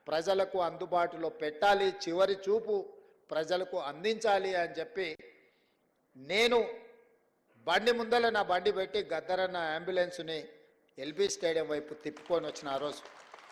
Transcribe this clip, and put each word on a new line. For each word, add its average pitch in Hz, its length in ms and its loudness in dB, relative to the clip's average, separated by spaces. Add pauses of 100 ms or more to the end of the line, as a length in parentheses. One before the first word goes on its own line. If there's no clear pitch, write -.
ప్రజలకు 190 540 0
అందుబాటులో 170 680 0
పెట్టాలి, 185 600 2
చివరి 185 440 2
చూపు 208 600 -2 (380)
ప్రజలకు 180 480 -2
అందించాలి" 190 760 0
అని 170 180 -2
చెప్పి 160 440 -6 (1000)
నేను 208 560 2 (840)
బండి 202 340 2
ముందల 233 380 2
నా 214 120 2
బండి 185 300 2
పెట్టి 190 320 -2
గద్దరన్న 180 540 -2
అంబులెన్స్ని 165 880 -2 (520)
ఎల్బీ 156 300 0
స్టేడియం 160 380 0
వైపు 151 260 -4
తిప్పుకొని 151 540 -2
వచ్చిన 143 220 -8
ఆ 139 80 0
రోజు. 143 200 -4 (540)